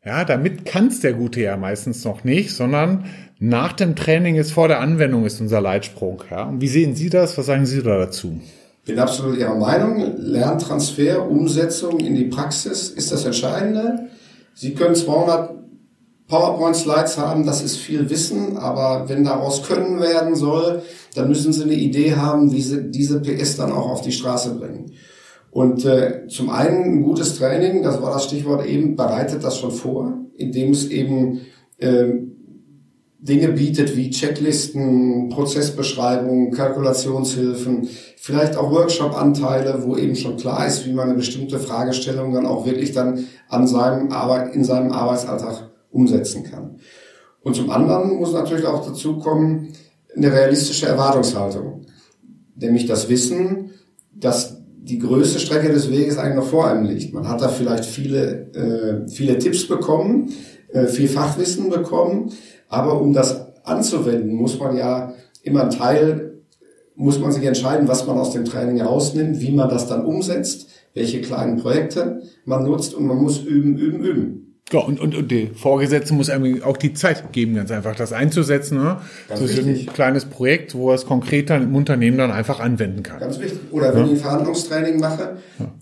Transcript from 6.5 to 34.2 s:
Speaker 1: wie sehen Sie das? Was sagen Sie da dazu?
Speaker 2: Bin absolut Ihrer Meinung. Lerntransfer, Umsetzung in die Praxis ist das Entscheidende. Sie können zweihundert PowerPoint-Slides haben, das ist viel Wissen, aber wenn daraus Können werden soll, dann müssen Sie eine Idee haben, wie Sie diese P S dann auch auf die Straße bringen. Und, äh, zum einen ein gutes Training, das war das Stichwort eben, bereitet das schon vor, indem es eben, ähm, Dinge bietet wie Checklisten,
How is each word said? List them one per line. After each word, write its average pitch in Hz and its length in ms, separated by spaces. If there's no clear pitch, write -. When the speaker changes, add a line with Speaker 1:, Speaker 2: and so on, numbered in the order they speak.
Speaker 1:
wie 135 60
sehen 139 280
Sie 165 140
das? 180 280
Was 131 100
sagen 139 200
Sie 135 160
da 104 140
dazu? 92 420
Speaker 2:
Bin 107 120
absolut 127 400
Ihrer 113 180
Meinung. 185 600
Lerntransfer, - 1120
Umsetzung 165 680
in 135 160
die 127 100
Praxis - 640
ist - 220
das - 140
Entscheidende. 220 840
Sie 139 180
können 170 220
zweihundert 165 560
PowerPoint-Slides 160 920
haben, 151 260
das - 180
ist 127 140
viel 147 320
Wissen, 202 480
aber 131 520
wenn 143 140
daraus 139 440
Können 180 320
werden 165 360
soll, 165 460
dann 127 120
müssen 151 260
Sie 151 100
eine 151 100
Idee 143 420
haben, 147 360
wie 127 100
Sie 131 280
diese 143 320
P 139 140
S - 220
dann - 140
auch - 180
auf - 120
die 127 100
Straße 123 440
bringen. - 380
Und, 127 340
äh, 131 440
zum 120 220
einen 175 340
ein 147 200
gutes - 340
Training, 175 460
das 123 180
war 139 120
das 139 100
Stichwort 143 420
eben, 143 300
bereitet 123 480
das - 140
schon 120 140
vor, 127 420
indem 127 340
es 143 180
eben, 135 520
ähm, 123 480
Dinge 147 300
bietet 143 480
wie 127 120
Checklisten, 131 1200